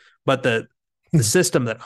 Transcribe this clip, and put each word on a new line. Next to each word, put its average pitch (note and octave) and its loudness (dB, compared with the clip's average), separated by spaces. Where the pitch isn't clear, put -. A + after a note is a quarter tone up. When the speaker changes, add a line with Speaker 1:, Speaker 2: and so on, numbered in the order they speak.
Speaker 1:
but C3 0
the, A2+ -2
the E3 4
Speaker 2:
Hmm. C3 4
Speaker 1:
system D#3 0
that A2 -8